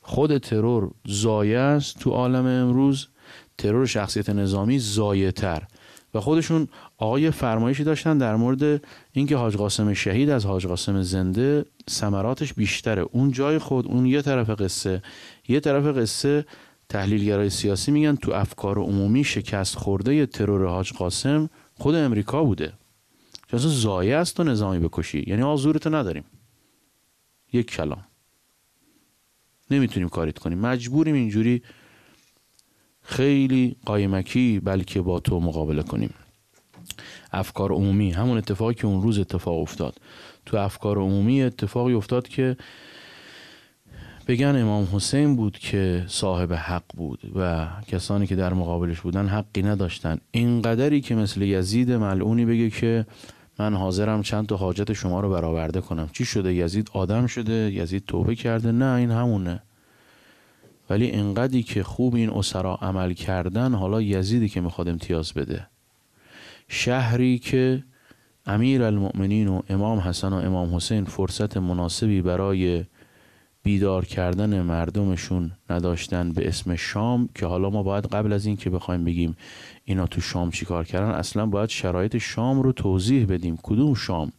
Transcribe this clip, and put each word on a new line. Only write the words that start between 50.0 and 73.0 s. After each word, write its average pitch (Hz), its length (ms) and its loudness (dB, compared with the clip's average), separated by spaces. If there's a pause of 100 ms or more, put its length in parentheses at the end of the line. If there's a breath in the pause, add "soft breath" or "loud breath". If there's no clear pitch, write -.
اینقدری 120 720 2
که 120 140 -4
مثل 104 280 0
یزید 101 500 2
ملعونی 107 520 2
بگه 113 260 2
که 113 360 0 (520 loud breath)
من 107 160 0
حاضرم 98 480 0
چند 107 240 -2
تا 104 100 -2
حاجت 98 360 -2
شما 92 280 -2
رو 101 100 0
برآورده 82 500 0
کنم. 80 320 -6
چی 131 120 -4
شده؟ 92 300 -2
یزید 87 380 0
آدم 104 340 0
شده؟ 110 460 -2
یزید 92 340 -4
توبه 90 280 0
کرده؟ 113 380 -2
نه، 127 220 2
این 123 160 2
همونه. 107 520 0 (1300 soft breath)
ولی 107 160 2
اینقدری 113 560 0
که 107 200 -2
خوب 120 320 0
این 117 160 2
اسرا 92 440 -2
عمل 92 380 -2
کردن، 92 640 -2
حالا 101 280 0
یزیدی 101 460 0
که 95 120 -2
می‌خواد 87 280 -2
امتیاز 82 440 -2
بده. 78 340 -6 (1040 loud breath)
شهری 123 680 2
که 131 460 2 (600 soft breath)
امیرالمؤمنین 104 1040 2
و 92 200 0
امام 104 300 0
حسن 92 340 -2
و 95 40 0
امام 90 380 0
حسین 98 300 -2
فرصت 98 520 -4
مناسبی 90 640 0
برای 90 640 0 (800 soft breath)